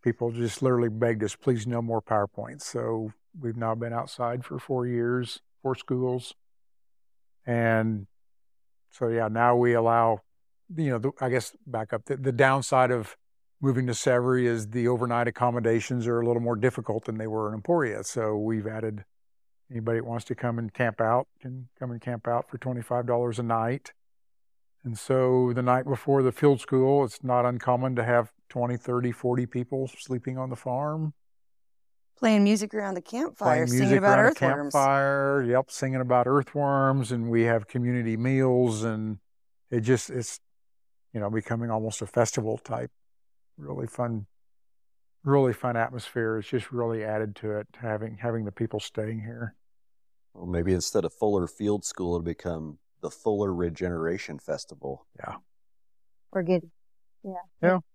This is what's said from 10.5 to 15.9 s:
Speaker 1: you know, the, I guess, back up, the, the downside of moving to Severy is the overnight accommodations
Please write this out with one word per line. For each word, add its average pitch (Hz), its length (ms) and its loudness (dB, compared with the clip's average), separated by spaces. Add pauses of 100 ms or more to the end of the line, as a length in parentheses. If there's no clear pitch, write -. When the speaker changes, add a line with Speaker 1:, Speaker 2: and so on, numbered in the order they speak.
Speaker 1:
you 156 180 0
know, 120 80 0
the, 131 200 -2
I 131 100 -2
guess, 123 240 -2 (140)
back 113 240 -6
up, 117 140 -6
the, 139 100 -4
the 135 160 -2
downside 131 600 4
of 117 260 -4 (440)
moving 131 260 2
to 120 60 -2
Severy 123 540 2
is 113 220 -2
the 117 180 0
overnight 120 400 0
accommodations 117 800 0